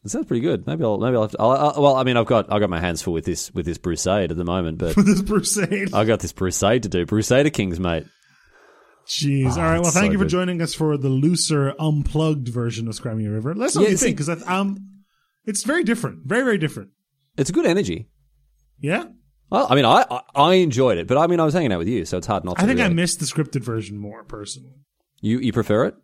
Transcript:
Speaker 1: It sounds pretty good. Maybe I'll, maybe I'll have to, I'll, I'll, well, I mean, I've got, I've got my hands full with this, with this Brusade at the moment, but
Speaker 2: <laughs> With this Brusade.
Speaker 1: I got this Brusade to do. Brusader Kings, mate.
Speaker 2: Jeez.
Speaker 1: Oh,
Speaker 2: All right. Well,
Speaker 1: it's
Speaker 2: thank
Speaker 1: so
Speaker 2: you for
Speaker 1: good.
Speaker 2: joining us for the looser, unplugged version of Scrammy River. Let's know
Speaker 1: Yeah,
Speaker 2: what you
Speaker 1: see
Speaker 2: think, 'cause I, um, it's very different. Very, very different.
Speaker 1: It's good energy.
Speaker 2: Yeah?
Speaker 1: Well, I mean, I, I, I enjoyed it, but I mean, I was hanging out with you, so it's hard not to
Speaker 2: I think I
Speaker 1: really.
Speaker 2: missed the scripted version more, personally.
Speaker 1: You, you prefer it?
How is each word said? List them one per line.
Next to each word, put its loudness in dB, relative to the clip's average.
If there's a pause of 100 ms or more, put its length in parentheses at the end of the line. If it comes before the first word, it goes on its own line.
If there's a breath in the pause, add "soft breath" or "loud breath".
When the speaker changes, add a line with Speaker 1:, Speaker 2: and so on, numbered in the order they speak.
Speaker 1:
It -12
sounds -4
pretty 0
good. -2
Maybe -4
I'll, 0
maybe 0
I'll 2
have -4
to, -8
I'll, 4
I'll, 2
well, 6
I 2
mean, 2
I've 2
got, 2
I've 2
got 2
my -2
hands -2
full -4
with -4
this, -6
with -4
this -4
Brusade -2
at -4
the -4
moment, -2
but -2
Speaker 2:
<laughs> -
With 6
this 4
Brusade. -2
Speaker 1:
I 2
got 2
this -8
Brusade 0
to -6
do. 0
Brusader 2
Kings, -2
mate. -2 (1000 soft breath)
Speaker 2:
Jeez. -2 (100)
Speaker 1:
Oh, -2
Speaker 2:
All 0
right. 2
Well, 0
Speaker 1:
it's 2
Speaker 2:
thank 4
Speaker 1:
so 2
Speaker 2:
you 0
for 2
Speaker 1:
good. 0
Speaker 2:
joining 0
us -4
for 0
the -2
looser, 0
unplugged 0
version -4
of -8
Scrammy -6
River. -4
Let's -2
know 4
Speaker 1:
Yeah, 6
Speaker 2:
what 2
you 2
Speaker 1:
see 0
Speaker 2:
think, 0
'cause -4
I, -4 (240)
um, -2 (680)
it's -6
very 0
different. -2
Very, 0
very 0
different. -6 (460)
Speaker 1:
It's 0
good 2
energy. 0 (720)
Speaker 2:
Yeah? -4 (440)
Speaker 1:
Well, 0
I 4
mean, 4
I, 6
I, -6 (140)
I 6
enjoyed 4
it, -4
but 2
I 4
mean, 2
I 2
was 0
hanging 0
out 0
with -2
you, -2
so -6
it's -8
hard -2
not -4
to 0
Speaker 2:
I 4
think 0
I 2
Speaker 1:
really. 2
Speaker 2:
missed -2
the -4
scripted -4
version -8
more, -14
personally. -16 (460)
Speaker 1:
You, 0
you -2
prefer 2
it? -6